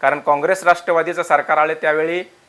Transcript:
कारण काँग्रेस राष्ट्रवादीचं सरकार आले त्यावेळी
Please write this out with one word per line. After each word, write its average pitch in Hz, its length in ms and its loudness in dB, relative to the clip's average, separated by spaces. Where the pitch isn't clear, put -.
कारण 143 180 0
काँग्रेस 165 440 0
राष्ट्रवादीचं 170 600 0
सरकार 156 340 2
आले 156 160 2
त्यावेळी 160 500 -2